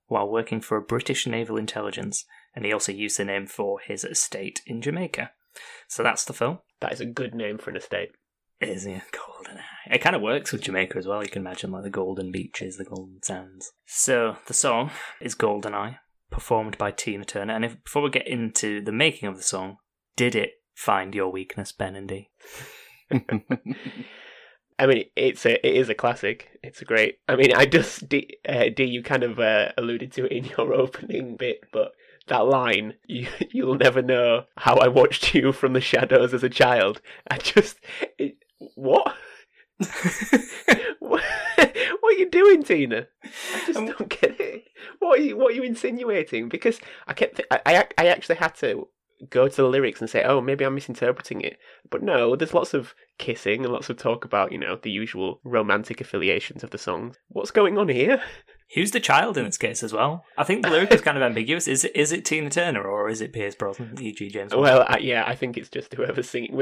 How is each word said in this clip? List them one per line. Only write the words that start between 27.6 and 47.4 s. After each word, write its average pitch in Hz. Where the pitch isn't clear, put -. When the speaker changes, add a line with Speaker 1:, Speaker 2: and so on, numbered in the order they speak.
Speaker 2:
just, 143
Dee, -
uh, 120
Dee, 135
you 123
kind 139
of, 120
uh, 110
alluded 117
to 127
it -
in 123
your 117
<laughs> 131
opening 127
bit, 123
but 107
that 117
line, 117
"You, 123
you'll 135
never 131
know 123
how 127
I 123
watched -
you 135
from 135
the 127
shadows 127
as 120
a 120
child." 117
I 131
just, -
it, -
what? 254
<laughs> 185
What, -
what 453
are 381
you 370
doing, 359
Tina? 123
I -
just 320
Speaker 1:
Um, 220
Speaker 2:
don't 226
get -
it. -
What 320
are 294
you, 226
what 247
are -
you 254
insinuating? 226
Because 196
I -
kept, -
th-, -